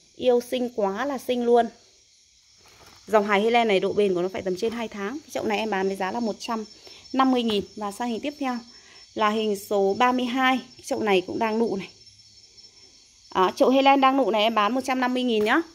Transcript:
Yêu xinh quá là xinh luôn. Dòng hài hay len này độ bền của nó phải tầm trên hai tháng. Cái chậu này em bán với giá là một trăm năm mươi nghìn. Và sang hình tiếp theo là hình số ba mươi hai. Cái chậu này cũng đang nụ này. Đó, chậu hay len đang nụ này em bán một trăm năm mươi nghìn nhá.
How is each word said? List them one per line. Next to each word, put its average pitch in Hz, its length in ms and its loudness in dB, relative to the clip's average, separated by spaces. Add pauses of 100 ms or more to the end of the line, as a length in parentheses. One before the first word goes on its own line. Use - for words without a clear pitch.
(160)
Yêu 247 240 2 (120)
xinh 247 240 -2
quá 202 300 -2
là 277 120 -4
xinh 247 280 -4
luôn. 233 200 4 (1400)
Dòng 208 200 2
hài 202 140 2
hay 226 100 2
len 233 160 4
này 190 120 4
độ 190 140 -2
bền 202 200 2
của 175 80 0
nó 185 120 -2
phải 233 80 -8
tầm 185 140 -4
trên 220 180 -4
hai 233 140 -6
tháng. 202 240 -8
Cái 311 200 -12
chậu - 140 -6
này 208 120 -2
em 220 120 -4
bán 196 180 -2
với 190 100 -4
giá 190 140 -4
là 233 80 -6
một 214 200 -4
trăm 220 260 -6 (480)
năm 262 180 2
mươi 247 120 2
nghìn. 208 200 0 (120)
Và 208 160 -8
sang 240 180 -6
hình 220 100 -6
tiếp 285 200 -6
theo 254 180 -4 (580)
là 214 140 2
hình 214 260 -2
số 196 420 0
ba 247 140 4
mươi 254 140 -2
hai. 262 320 0
Cái - 280 -14
chậu 233 140 -4
này 202 220 2
cũng - 180 -6
đang 220 200 0
nụ 226 160 0
này. 180 140 -8 (1500)
Đó, - 200 2
chậu 247 140 4
hay 269 140 4
len 269 180 6
đang 262 160 4
nụ 247 140 0
này 214 120 2
em 226 120 0
bán 214 180 2
một 262 100 -2
trăm 262 180 -4
năm 247 120 -2
mươi 254 100 -2
nghìn 220 220 0
nhá. 262 160 2 (140)